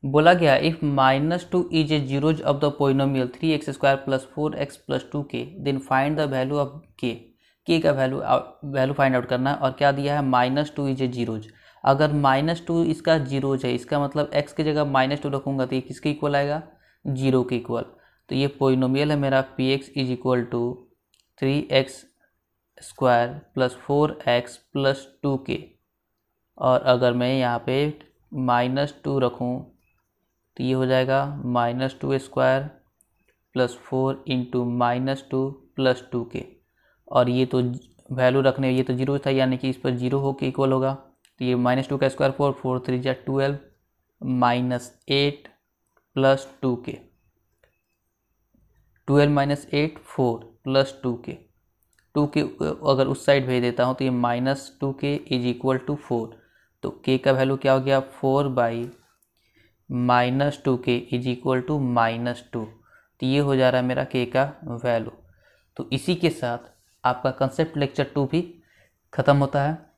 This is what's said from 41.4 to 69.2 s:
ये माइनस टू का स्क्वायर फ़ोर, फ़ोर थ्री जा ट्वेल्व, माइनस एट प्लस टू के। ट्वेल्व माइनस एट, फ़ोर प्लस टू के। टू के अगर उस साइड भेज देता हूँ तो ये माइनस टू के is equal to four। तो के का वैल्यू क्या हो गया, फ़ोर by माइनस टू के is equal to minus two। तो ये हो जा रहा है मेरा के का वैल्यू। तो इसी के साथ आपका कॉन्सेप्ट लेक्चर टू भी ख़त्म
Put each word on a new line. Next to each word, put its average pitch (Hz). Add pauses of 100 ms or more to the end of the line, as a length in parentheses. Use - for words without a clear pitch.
ये 123
माइनस 127
टू 143
का 139
स्क्वायर 135
फ़ोर, 139
फ़ोर 127
थ्री 127
जा 131
ट्वेल्व, 135 (640)
माइनस 123 (200)
एट 143 (680)
प्लस 135 (140)
टू 127
के। - (2000)
ट्वेल्व 143
माइनस 143
एट, 156
फ़ोर -
प्लस 135
टू 123 (100)
के। - (800)
टू 147
के 196 (500)
अगर 135
उस 135
साइड 139
भेज 127
देता 123
हूँ 127
तो 135
ये 131
माइनस 123 (100)
टू 139
के 143 (140)
is 123
equal 127
to 147
four। 117 (560)
तो - (140)
के 131
का 139
वैल्यू 131
क्या 135
हो 135
गया, 135
फ़ोर 135
by 117 (1040)
माइनस 123
टू 131
के 127 (200)
is 127
equal 127
to 143 (200)
minus 117
two। 113 (560)
तो 127
ये 135
हो 139
जा 131
रहा 127
है 123
मेरा 131
के 127
का 131 (400)
वैल्यू। 113 (680)
तो -
इसी 151
के 170
साथ 120 (340)
आपका 127
कॉन्सेप्ट 156
लेक्चर 139
टू 143
भी 156 (720)
ख़त्म 143